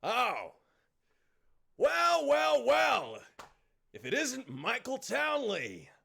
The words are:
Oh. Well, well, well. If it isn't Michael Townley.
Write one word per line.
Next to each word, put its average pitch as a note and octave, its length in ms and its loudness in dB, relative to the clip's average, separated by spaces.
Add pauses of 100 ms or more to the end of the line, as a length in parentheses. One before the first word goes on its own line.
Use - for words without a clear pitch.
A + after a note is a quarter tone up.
Oh. F3+ 500 -2 (1300)
Well, E4+ 480 2
well, D4 380 4
well. C4 540 2 (720)
If G#2+ 120 -16
it B2+ 100 -4
isn't C4 340 -2
Michael A3 500 -6
Townley. A3 920 -4 (140)